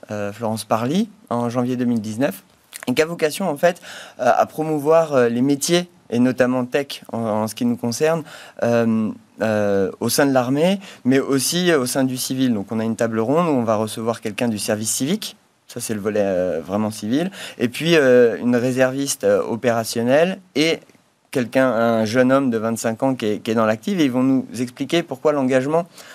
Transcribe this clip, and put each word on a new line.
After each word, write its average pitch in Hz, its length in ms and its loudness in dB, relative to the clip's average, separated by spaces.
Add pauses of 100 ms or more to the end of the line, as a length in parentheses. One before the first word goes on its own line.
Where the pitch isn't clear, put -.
(120)
euh, 101 200 -6
Florence 110 320 -6
Parly 135 460 -2 (180)
en 120 220 -2
janvier 123 260 -2
deux 123 80 -2
mille 120 160 0
dix-neuf 110 420 -4 (440)
et 127 80 -2
qui 156 80 2
a 156 40 4
vocation 165 440 -4
en 147 80 -4
fait, 175 240 0 (380)
euh, 123 140 4
à - 120 4
promouvoir, 156 640 2
euh, 123 160 4
les 120 140 0
métiers 170 480 0 (180)
et 120 120 0
notamment 127 440 2
tech 139 380 -6 (100)
en, 113 60 -6
en 110 300 -2
ce 107 60 -10
qui 123 120 -2
nous 120 100 0
concerne, 151 460 -2 (400)
euh, 113 480 2 (320)
euh, 101 480 0 (100)
au 113 80 -2
sein 143 180 2
de 139 60 2
l'armée, 143 480 2 (240)
mais 131 140 4
aussi 139 560 0
au 131 100 2
sein 131 200 -2
du 127 120 -2
civil. 131 380 -2
Donc 98 160 -6
on 110 100 -4
a 110 40 -2
une 113 120 -2
table 113 220 0
ronde 143 300 0
où - 20 0
on 127 140 0
va 110 120 2
recevoir 110 460 -4
quelqu'un 113 260 -4
du 107 100 -2
service 110 320 -4
civique. 170 460 -4 (320)
Ça, - 100 -14
c'est 120 160 -6
le 104 60 -8
volet, 104 200 -2
euh, 90 400 0
vraiment 101 300 -2
civil. 123 400 -2 (260)
Et 123 120 -2
puis, 156 260 0
euh, 123 460 6
une 123 160 0
réserviste, 131 680 0
euh, 101 180 4
opérationnelle 120 1000 0 (160)
et 156 240 0 (500)
quelqu'un, 131 380 2
un 113 360 2
jeune 127 280 4
homme 135 180 2
de 113 80 0
vingt-cinq 113 460 -2
ans 131 100 2
qui 120 120 -4
est, 104 120 0
qui - 140 -4
est - 20 2
dans 113 120 2
l'active. 170 340 0
Et 156 60 4
ils 131 40 2
vont 127 140 0
nous 135 200 2 (140)
expliquer 127 460 -4
pourquoi 151 280 -2
l'engagement, 139 540 0 (280)